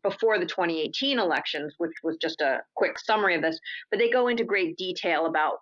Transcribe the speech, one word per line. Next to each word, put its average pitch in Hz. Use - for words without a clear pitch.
before 208
the 175
twenty 170
eighteen 254
elections, 151
which 165
was 165
just 160
a 135
quick -
summary 208
of 156
this. 160
But -
they 233
go 247
into 233
great 185
detail 175
about 156